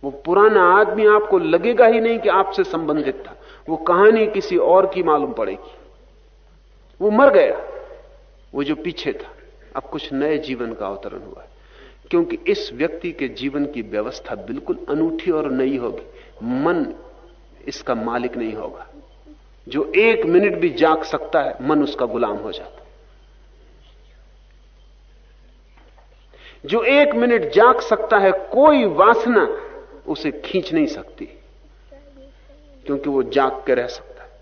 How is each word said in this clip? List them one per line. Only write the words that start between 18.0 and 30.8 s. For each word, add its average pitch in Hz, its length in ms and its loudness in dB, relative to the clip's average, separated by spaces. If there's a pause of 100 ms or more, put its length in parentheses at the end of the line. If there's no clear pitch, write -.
नहीं 110 160 -6
होगा। - 340 -12 (800)
जो 151 280 -4
एक 220 300 2
मिनट 180 300 2
भी 175 140 0
जाग 160 340 0
सकता - 380 -4
है, 131 260 -6
मन 151 160 2
उसका 135 220 -4
गुलाम 117 320 -4
हो 104 140 -10
जाता - 260 -16
है। - 60 -20 (3750)
जो 214 180 0
एक 277 300 4
मिनट 233 380 0
जाग 240 280 6
सकता - 380 0
है, 196 140 4
कोई 254 540 4
वासना 202 760 2 (460)
उसे 151 240 -6
खींच - 420 -6
नहीं 156 120 2